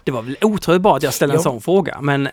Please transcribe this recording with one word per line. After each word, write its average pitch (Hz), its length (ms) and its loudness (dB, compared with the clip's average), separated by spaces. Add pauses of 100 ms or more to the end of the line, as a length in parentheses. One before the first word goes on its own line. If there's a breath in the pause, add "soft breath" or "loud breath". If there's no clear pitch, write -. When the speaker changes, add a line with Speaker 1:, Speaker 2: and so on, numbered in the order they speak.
Speaker 1:
Det 151 80 -4
var 120 100 -4
väl 131 180 -8
otroligt 190 420 0
bra 185 140 4
att 131 60 -2
jag 135 120 -2
ställde 147 200 0
en 156 40 4
Speaker 2:
Ja. 165 40 2
Speaker 1:
sån 127 180 -2
fråga, 185 400 0
men, 139 320 0